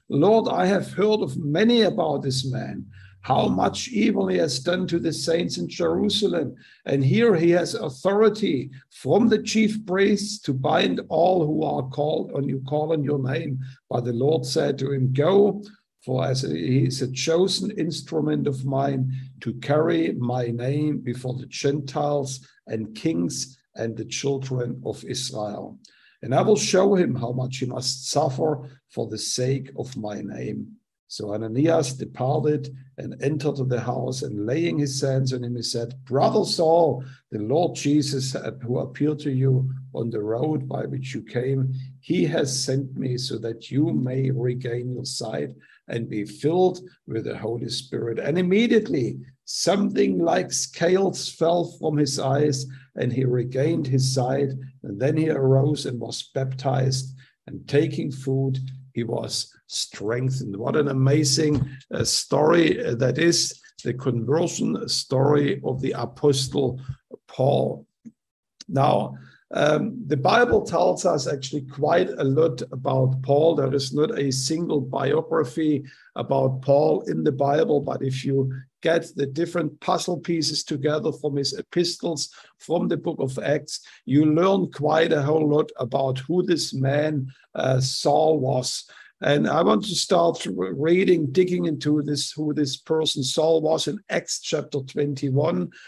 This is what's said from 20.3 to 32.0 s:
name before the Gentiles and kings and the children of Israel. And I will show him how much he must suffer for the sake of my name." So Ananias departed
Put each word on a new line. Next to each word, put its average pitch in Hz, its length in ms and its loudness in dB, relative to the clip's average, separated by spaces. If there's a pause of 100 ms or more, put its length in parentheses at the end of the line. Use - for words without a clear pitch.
name 135 520 -2
before 127 340 -6
the 127 140 -12
Gentiles 143 1000 -2 (200)
and 110 280 -6
kings 165 640 -4 (180)
and 117 220 -6
the 123 80 -8
children 131 800 -4
of - 180 -8
Israel. 104 760 -8 (420)
And 117 120 -4
I 165 80 4
will 214 140 4
show 196 400 4
him 156 200 2
how 120 160 -4
much 131 260 -4
he 127 80 -4
must - 440 -6
suffer 151 420 0 (380)
for 117 180 -4
the 110 100 -8
sake 131 600 -2
of - 200 -8
my 104 240 -8
name." - 460 -8 (400)
So 104 260 -8
Ananias 131 600 2
departed 147 800 -2 (220)